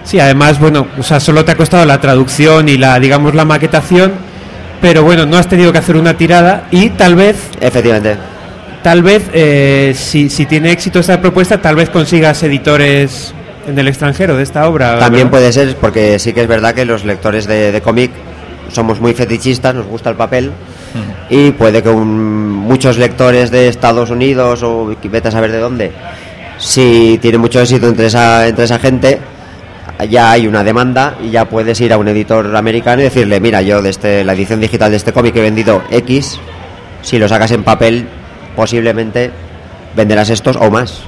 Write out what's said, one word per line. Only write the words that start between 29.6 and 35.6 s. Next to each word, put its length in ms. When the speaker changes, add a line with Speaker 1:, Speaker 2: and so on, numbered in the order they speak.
Speaker 2:
ya 220
hay 160
una 160
demanda 600
y 80
ya 140
puedes 340
ir 140
a 40
un 120
editor 460
americano 460
y 40
decirle, 340
"Mira, 220
yo 200
de 100
este, 340
la 80
edición 260
digital 320
de 60
este 160
cómic 240
he 40
vendido 480